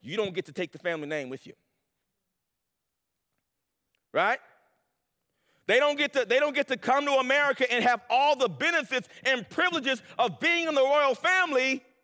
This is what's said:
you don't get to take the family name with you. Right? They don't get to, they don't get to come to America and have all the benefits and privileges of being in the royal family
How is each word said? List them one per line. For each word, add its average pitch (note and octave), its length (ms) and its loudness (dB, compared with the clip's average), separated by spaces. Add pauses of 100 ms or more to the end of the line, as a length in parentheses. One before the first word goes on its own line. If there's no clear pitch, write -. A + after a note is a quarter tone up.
you D3 140 -12
don't G3+ 180 -2
get F3 120 -6
to D3 80 -20
take F3 180 -8
the - 80 -18
family D#3+ 300 -6
name D3 180 -6
with C3 180 -14
you. - 80 -20 (2500)
Right? G3+ 260 0 (1300)
They A3+ 140 2
don't D4 180 2
get C#4+ 140 -2
to, B3+ 140 0
they A#3 140 2
don't D4 140 0
get C#4 140 -2
to C4 100 -2
come C4+ 280 0
to C#4+ 80 0
America C4 580 2
and A#3 140 0
have A#3+ 240 2
all C#4 260 4
the B3 140 0
benefits C4+ 580 -2 (160)
and B3+ 260 -2
privileges D#4 540 -2 (160)
of A3 220 0
being E4+ 260 0
in D#4 80 -2
the C4+ 60 4
royal C#4 340 2
family C#4+ 680 0 (220)